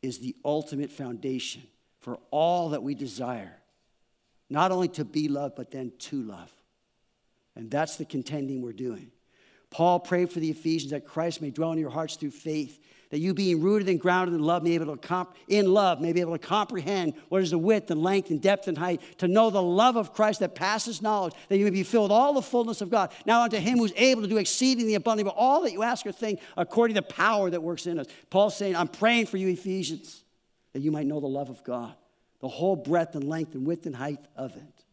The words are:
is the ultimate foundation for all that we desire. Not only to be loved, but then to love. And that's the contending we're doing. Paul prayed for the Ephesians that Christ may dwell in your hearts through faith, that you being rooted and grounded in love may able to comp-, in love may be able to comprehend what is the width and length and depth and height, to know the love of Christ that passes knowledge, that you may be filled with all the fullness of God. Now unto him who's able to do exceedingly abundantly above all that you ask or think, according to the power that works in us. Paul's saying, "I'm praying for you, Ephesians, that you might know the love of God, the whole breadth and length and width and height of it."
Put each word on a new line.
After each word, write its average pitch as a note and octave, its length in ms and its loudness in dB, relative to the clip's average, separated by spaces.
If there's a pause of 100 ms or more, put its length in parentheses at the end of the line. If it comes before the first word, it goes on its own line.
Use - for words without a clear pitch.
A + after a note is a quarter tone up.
is B2+ 160 -8
the B2 260 -10
ultimate D3 480 -4
foundation C3 680 -8 (380)
for A#2+ 180 -10 (120)
all E3+ 400 2
that C#3+ 120 -4
we C#3 120 -4
desire. A#2+ 680 -8 (880)
Not E3 200 2
only F3+ 180 0
to D3+ 160 -4
be D3+ 240 -2
loved, C#3 280 -4
but B2+ 140 -14
then B2+ 280 -10
to C#3 240 -8
love. F#2+ 300 -14 (1000)
And A2+ 160 -14
that's D3+ 260 -2
the D#3+ 80 -8
contending C3+ 560 -6
we're A#2+ 140 -8
doing. B2 380 -10 (580)
Paul F3 280 4
prayed F3 320 0
for F3+ 100 -6
the D#3+ 100 -2
Ephesians D#3 400 -2
that C#3+ 160 -8
Christ E3 340 -4
may D3+ 100 -6
dwell D#3+ 220 -2
in D#3+ 60 -2
your D3+ 120 -4
hearts D3+ 260 -6
through D3 140 -8
faith, D3+ 500 -6 (300)
that D3 80 -4
you F3+ 160 0
being F3 260 2
rooted G3 280 2
and F3 120 2
grounded F3+ 340 2
in D#3+ 60 0
love E3 240 2
may E3+ 80 4
able D#3 240 -2
to - 40 -16
comp-, F#3 360 -4 (120)
in G3 240 4
love F#3+ 280 4
may E3 120 0
be F3 80 2
able E3+ 120 -2
to D#3+ 120 -6
comprehend F#3+ 680 -2 (140)
what F#3+ 120 2
is F3 100 2
the E3+ 80 2
width G#3 320 2
and D#3 120 0
length F#3+ 280 2
and D#3 100 0
depth G3 280 2
and E3 100 -4
height, F3 220 -2 (180)
to F#3 100 0
know A3 220 6
the F#3+ 120 2
love G#3 340 4
of G#3 160 -2
Christ G#3+ 280 2
that F#3 140 -2
passes G#3 480 -4
knowledge, G#3 320 0 (140)
that G3 100 4
you G3+ 60 4
may G#3 60 4
be F#3 140 0
filled A3 200 4
with G3 80 2
all C4+ 200 6
the C4+ 100 2
fullness A#3 380 -2
of F#3 100 -6
God. G3 220 2 (120)
Now A#3 180 6
unto A3 160 0
him A#3 200 2
who's G#3+ 180 2
able A#3+ 260 4
to G3+ 60 -2
do G#3+ 100 2
exceedingly A#3 560 2
abundantly G#3 360 0
above D#3+ 80 -6
all C4+ 240 4
that B3 100 0
you F#3+ 100 -4
ask A#3+ 240 -2
or G3 60 -8
think, G#3+ 280 -4 (160)
according A3+ 400 2
to G3 40 4
the - 60 -10
power G3+ 440 2
that E3+ 120 -4
works E3+ 240 -6
in E3+ 120 -4
us. C3+ 80 -6 (240)
Paul's G3 260 4
saying, G3 180 -2
"I'm E3+ 140 0
praying A3+ 380 2
for - 100 -6
you, F#3+ 120 0
Ephesians, F3+ 760 -6 (480)
that C#3 80 -6
you D3+ 100 0
might D3+ 160 -2
know D3+ 140 -2
the C#3 80 -6
love C3+ 220 -6
of A#2 120 -18
God, A#2+ 320 -8 (460)
the C3 80 -8
whole F3+ 280 0
breadth E3 380 0
and C#3+ 140 -4
length D#3+ 260 -6
and C3 120 -4
width E3 200 -4
and C#3+ 80 -8
height D3 300 -8 (120)
of B2+ 200 -10
it." - 360 -20